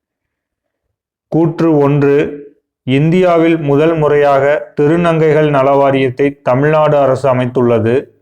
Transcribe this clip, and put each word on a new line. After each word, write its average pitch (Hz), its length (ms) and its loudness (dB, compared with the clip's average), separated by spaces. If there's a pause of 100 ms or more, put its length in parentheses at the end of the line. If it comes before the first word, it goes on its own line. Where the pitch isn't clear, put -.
(1400)
கூற்று 165 340 0 (160)
ஒன்று, 143 320 2 (800)
இந்தியாவில் 165 640 2 (100)
முதல் 156 320 0
முறையாக 143 560 0 (240)
திருநங்கைகள் 156 760 0
நல 139 240 2
வாரியத்தை 135 460 0 (200)
தமிழ்நாடு 151 560 0
அரசு 131 300 0
அமைத்துள்ளது. 120 640 -2 (240)